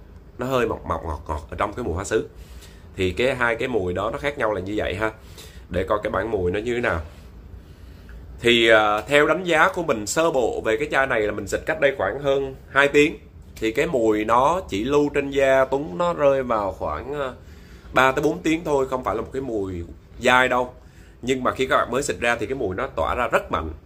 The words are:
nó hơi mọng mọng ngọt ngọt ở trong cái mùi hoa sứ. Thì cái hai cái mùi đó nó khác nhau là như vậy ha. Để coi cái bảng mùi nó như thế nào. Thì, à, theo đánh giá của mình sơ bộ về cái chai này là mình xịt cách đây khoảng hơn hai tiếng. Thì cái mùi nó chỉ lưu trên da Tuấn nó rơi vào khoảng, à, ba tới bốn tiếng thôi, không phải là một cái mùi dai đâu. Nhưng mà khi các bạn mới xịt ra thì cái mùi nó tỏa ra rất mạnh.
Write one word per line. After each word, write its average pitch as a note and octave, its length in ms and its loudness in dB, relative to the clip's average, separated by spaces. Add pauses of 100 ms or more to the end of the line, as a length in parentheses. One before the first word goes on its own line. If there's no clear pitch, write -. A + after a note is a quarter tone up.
(380)
nó B2 80 -4
hơi B2+ 220 0
mọng D#2 200 -6
mọng E2 200 -4
ngọt D2+ 200 -6
ngọt D2+ 220 -6
ở F2 80 -12
trong G#2 160 -2
cái B2 120 -8
mùi E2+ 80 -4
hoa F#2 100 -4
sứ. A2 260 -2 (680)
Thì F#2 160 0
cái B2 240 0
hai A#2+ 200 2
cái B2+ 120 -4
mùi F#2+ 260 -2
đó G2 180 -2
nó C#3+ 60 -6
khác C#3+ 200 -4
nhau A2 160 0
là F#2 80 -4
như G2 140 -6
vậy E2+ 200 -2
ha. A2 160 -2 (580)
Để F2+ 140 -2
coi G#2 200 0
cái A2 80 -4
bảng G#2 200 -2
mùi F#2 200 0
nó G#2 80 0
như A#2 160 -2
thế A#2+ 60 -2
nào. F#2 200 0 (1400)
Thì, A#2 300 4
à, G#2+ 320 6
theo D3 260 4
đánh E3 160 0
giá E3 260 4
của F3+ 140 -6
mình A2 240 -2
sơ E3 240 0
bộ A#2+ 340 0
về A2 120 2
cái D3 140 -2
chai C3+ 160 2
này A#2+ 140 0
là G#2 100 0
mình G#2 160 -6
xịt G#2 180 -2
cách D#3 140 -2
đây C#3 180 2
khoảng G#2 220 -2
hơn C3+ 360 0 (140)
hai C#3 180 4
tiếng. D3 300 4 (380)
Thì A2 160 -2
cái D3 160 0
mùi A2 380 2
nó C3+ 440 4
chỉ G2 140 -2
lưu D3 300 2
trên C#3 160 0
da C3+ 360 4
Tuấn D3+ 320 -4
nó F3 160 0
rơi C#3 300 4
vào G#2+ 280 0
khoảng, G2+ 480 -6
à, C3 120 -6 (640)
ba C3 180 6
tới C3+ 120 -2
bốn D3+ 180 0
tiếng D#3+ 240 0
thôi, C3+ 220 0
không B2+ 160 -4
phải G2+ 120 -2
là A#2 60 -4
một - 120 -8
cái C3 80 -6
mùi G2 420 -6 (360)
dai B2+ 300 4
đâu. B2 240 0 (480)
Nhưng B2+ 220 -2
mà A2 80 2
khi C3 140 -2
các C3+ 120 2
bạn A2 140 0
mới C3+ 120 0
xịt - 160 -4
ra A#2+ 160 2
thì A2+ 100 -6
cái B2+ 100 -6
mùi G2+ 200 -4
nó B2+ 120 -4
tỏa D#2+ 280 -2
ra A#2+ 160 -2
rất - 200 -2
mạnh. D#2+ 180 -4 (160)